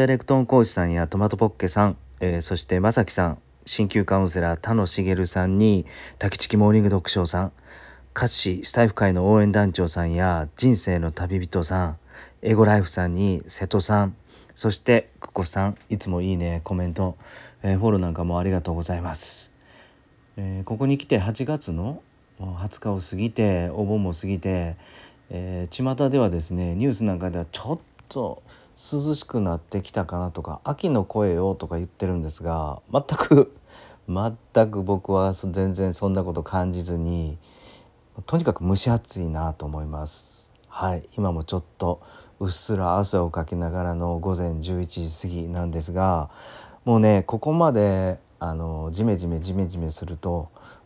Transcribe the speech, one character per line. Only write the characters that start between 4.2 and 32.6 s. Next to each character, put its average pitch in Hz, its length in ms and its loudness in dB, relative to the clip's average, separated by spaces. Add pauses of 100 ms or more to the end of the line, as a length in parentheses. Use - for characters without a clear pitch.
ン 87 40 0
セ 90 120 -2
ラ 85 160 0
ー - 20 -18
田 113 140 -2
野 107 120 4
茂 92 400 0
さ 92 200 0
ん 95 120 2
に、 104 280 4 (340)
タ 101 100 -2
キ - 80 -4
チ - 120 -2
キ 110 80 2
モ 104 140 8
ー - 20 8
ニ 110 80 8
ン - 20 6
グ 101 60 4
読 92 200 2
書 90 160 2
さ 90 200 0
ん、 - 60 -4 (640)
カ 120 120 2
ッ - 20 4
シ - 280 0
ー 90 100 -6
ス - 80 -6
タ 120 100 4
イ 110 60 6
フ - 60 -4
界 98 180 2
の 92 180 4
応 107 100 8
援 101 120 4
団 104 180 4
長 87 160 0
さ 85 140 -2
ん 82 120 0
や 85 440 0
人 127 180 4
生 90 240 0
の 82 140 -2
旅 92 260 -2
人 90 240 -2
さ 90 220 0
ん、 82 140 -4 (420)
エ 110 120 2
ゴ 107 120 8
ラ 107 140 8
イ - 20 4
フ 90 80 -2
さ 90 180 -2
ん 87 60 0
に 92 340 2
瀬 - 220 -6
戸 104 100 2
さ 104 240 2
ん、 95 100 -2 (400)
そ - 160 -2
し 98 80 -2
て 117 320 4 (120)
ク - 100 -14
コ 92 140 -4
さ 98 240 -2
ん、 202 80 -4 (100)
い 107 100 -2
つ 95 120 -6
も 87 100 -2
い 92 140 -2
い - 20 0
ね、 85 300 -2
コ 92 100 -4
メ 90 120 -2
ン 85 60 -4
ト、 92 220 -2 (480)
え 98 140 2
ー、 - 20 -2
フ 113 80 2
ォ 110 40 6
ロ 101 60 4
ー 92 40 2
な 87 80 0
ん 82 40 -2
か 85 120 -4
も 87 140 0
あ 90 40 0
り 95 80 0
が 90 80 2
と 82 140 -4
う - 20 -2
ご 85 80 -4
ざ 85 100 -4
い 85 80 -4
ま 85 140 -6
す。 - 380 -10 (840)
え 95 280 -6
ー、 - 20 -
こ 110 140 -6
こ 135 60 0
に 139 120 2
来 139 80 -14
て 131 120 2
八 104 280 -2
月 147 260 -4
の 101 320 -6 (360)
二 92 280 -8
十 - 140 -16
日 107 100 -2
を 95 80 -2
過 90 160 -8
ぎ 113 160 -2
て、 92 380 2
お 101 160 -2
盆 104 180 0
も 90 100 -2
過 95 140 -6
ぎ 95 140 -2
て、 87 340 -2 (560)
え 90 400 -6
ー、 131 240 -2
巷 139 160 2
で 139 80 4
は 110 100 4
で 85 100 0
す 80 120 -6
ね、 87 240 -2
ニ 110 100 0
ュ 139 60 2
ー - 20 0
ス 101 100 -4
な 101 100 0
ん 90 40 -2
か 90 140 -4
で 87 80 -4
は 85 60 -6
ち - 160 -12
ょ 135 120 -6
っ 170 60 -4 (300)
と 110 340 -8 (320)
涼 147 400 -4
し - 80 -6
く 117 180 -2
な 87 140 0
っ 82 40 -4
て 98 220 -6
き - 80 -12
た 92 160 -4
か 87 140 -6
な 90 100 -4
と 80 140 -8
か、 - 200 -10
秋 147 280 -2
の 107 120 2
声 92 360 0
を 95 160 0
と 80 120 -8
か 85 100 -4
言 87 80 -4
っ - 20 -6
て - 180 -6
る 92 80 0
ん 85 80 -2
で 78 80 -6
す 78 140 -12
が、 80 400 -6 (100)